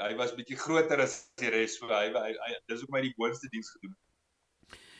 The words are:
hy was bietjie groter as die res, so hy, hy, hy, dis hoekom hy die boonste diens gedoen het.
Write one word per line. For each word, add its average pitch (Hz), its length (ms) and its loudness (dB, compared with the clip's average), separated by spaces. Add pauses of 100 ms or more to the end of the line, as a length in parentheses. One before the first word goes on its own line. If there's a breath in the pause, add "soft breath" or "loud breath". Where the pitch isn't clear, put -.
hy 104 180 -2
was - 180 0
bietjie 131 240 -10
groter 156 440 4
as 127 120 -2 (240)
die 120 120 2
res, 110 260 2
so 120 100 -10
hy, 104 240 4
hy, 113 240 0
hy, 120 160 -6 (160)
dis 117 140 -4
hoekom 139 160 0
hy 135 80 2
die 127 100 -4
boonste - 360 -2
diens 220 200 -8
gedoen 190 220 -16
het. - 840 -20 (220 loud breath)